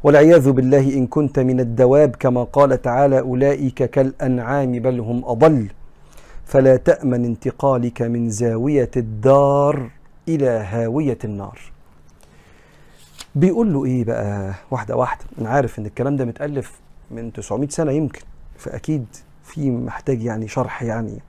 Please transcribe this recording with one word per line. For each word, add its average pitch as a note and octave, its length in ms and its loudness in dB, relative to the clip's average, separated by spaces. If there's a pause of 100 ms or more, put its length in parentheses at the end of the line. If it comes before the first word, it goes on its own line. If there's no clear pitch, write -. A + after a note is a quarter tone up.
والعياذ D3 480 8
بالله C3 420 4
إن C3 140 0
كنت C#3+ 320 0
من B2+ 200 2
الدواب، B2+ 560 4
كما B2 280 0
قال C3+ 380 2
تعالى: C3 380 2
'أولئك C3+ 640 -2
كالأنعام C3 960 -2
بل B2+ 200 -2
هم A#2 260 -6
أضل، B2 420 2 (760)
فلا C3 300 6
تأمن B2 500 0
انتقالك B2 760 -2
من A#2 280 -2
زاوية A#2 680 -2
الدار C3+ 920 2 (360)
إلى D3 200 0
هاوية A#2 760 -2
النار.'" G2+ 360 -10 (1800)
بيقول F#3 380 2
له C#3 120 -2
إيه B2+ 180 -2
بقى؟ G2+ 500 -6 (180)
واحدة A#2+ 240 -6
واحدة. - 300 -4 (160)
أنا A2 80 -6
عارف B2 300 -2
إن G#2+ 60 -10
الكلام C3 300 -6
ده C3 100 -4
متألف C#3+ 540 -10 (320)
من A2+ 220 -12
تسعمية A2 340 -6
سنة D3+ 240 -4
يمكن، C#3+ 300 -4 (360)
فأكيد - 480 -8 (380)
في C#3 280 -6
محتاج A#2+ 520 -6
يعني A2+ 240 -6
شرح B2 360 -6
يعني. A2 460 -6